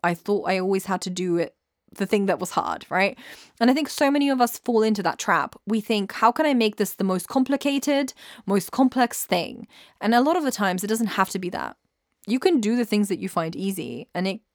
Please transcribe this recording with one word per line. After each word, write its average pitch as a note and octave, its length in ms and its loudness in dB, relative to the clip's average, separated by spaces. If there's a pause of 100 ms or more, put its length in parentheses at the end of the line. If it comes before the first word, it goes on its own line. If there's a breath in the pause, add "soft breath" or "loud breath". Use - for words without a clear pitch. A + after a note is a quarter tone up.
I F3 100 2
thought G3 360 -2
I F#3+ 100 2
always F#3+ 260 0
had F#3 160 -4
to - 80 -6
do F3+ 280 -2
it, E3 180 -2 (380)
the G3 120 -4
thing G3+ 200 0
that F#3 140 0
was F3+ 120 -6
hard, - 380 -2
right? F#3+ 280 0 (420 loud breath)
And A#3 100 4
I C4+ 40 6
think D4 160 0
so C#4+ 200 2
many C#4+ 200 2
of C4 120 2
us A#3+ 160 0
fall A3+ 240 0
into G#3+ 220 2
that F3 160 -2
trap. D#3+ 360 0 (120)
We G#3+ 140 0
think, G#3 320 -2
"How A3+ 180 4
can D#4 140 0
I D4 80 4
make A3 240 2
this F#3+ 160 -2
the - 100 -4
most F#3 240 0
complicated, C#4 840 0 (320 loud breath)
most G3 260 0
complex B3+ 540 2
thing?" - 420 -4 (340 loud breath)
And A3 140 2
a A#3+ 60 6
lot D#4 160 2
of D#4+ 60 -2
the C4 80 0
times F#3+ 320 -2
it G#3 40 -6
doesn't A3 320 -2
have F#3+ 120 2
to F#3+ 80 -4
be F3+ 100 -6
that. - 280 -8 (480)
You A#3+ 140 0
can F4 200 4
do G#3+ 160 2
the A#3+ 100 0
things G#3 240 0
that F#3+ 100 -4
you F#3 100 -6
find E3 260 -4
easy, E3 600 -8
and F#3 120 -2
it G3 120 -6 (160)